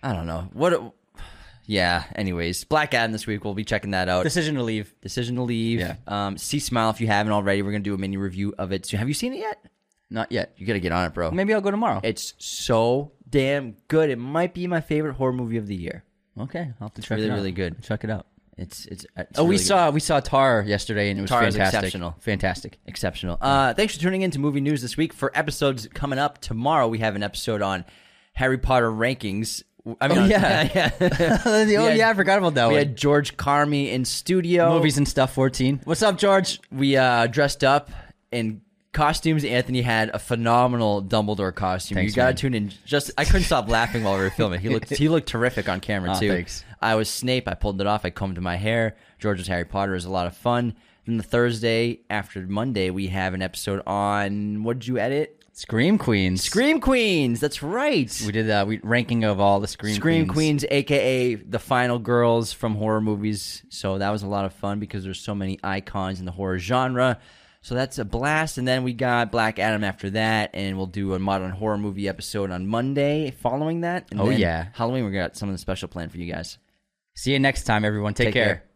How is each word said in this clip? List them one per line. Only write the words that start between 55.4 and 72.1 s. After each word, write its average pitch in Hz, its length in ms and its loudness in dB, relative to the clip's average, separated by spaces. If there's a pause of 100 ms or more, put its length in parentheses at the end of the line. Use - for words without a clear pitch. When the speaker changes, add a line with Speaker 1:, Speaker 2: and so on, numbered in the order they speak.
Speaker 2:
Scream 147 460 2
Queens. 95 440 2
Speaker 1:
Scream 277 380 2
Queens, 185 600 2
that's - 220 -4
right. 185 600 -2
Speaker 2:
We 104 80 -2
did, 110 160 0
uh, 104 180 2
we, 107 160 -2
ranking 117 420 0
of 104 160 2
all 101 200 6
the 104 80 -4
Scream 107 260 -4
Speaker 1:
Scream 160 320 2
Speaker 2:
Queens. 147 360 2
Speaker 1:
Queens, - 80 -4
A 139 120 2
K 143 160 0
A 127 360 2
the 107 240 -8
final 123 400 0
girls 117 540 2
from 110 240 -4
horror 110 240 0
movies. 107 680 -4
So 95 300 -4
that 98 120 0
was 104 120 -2
a 101 60 -8
lot 101 160 -2
of 95 100 -6
fun 101 260 -4
because 101 240 -8
there's 95 160 -10
so 104 140 -6
many 95 280 -4
icons 95 580 -4
in 92 40 -8
the 90 80 -8
horror 92 260 -4
genre. 127 600 0 (440)
So - 120 -10
that's 131 240 -4
a 113 80 -4
blast. 151 500 -2
And 127 100 -2
then 127 180 0
we 127 100 -2
got 120 360 0
Black 110 280 0
Adam 107 260 0
after 98 260 -4
that, 110 440 0
and 95 240 -4
we'll 95 80 -4
do 95 260 -4
a 92 60 -2
modern 95 320 0
horror 104 260 -2
movie 101 320 -4
episode 98 420 -6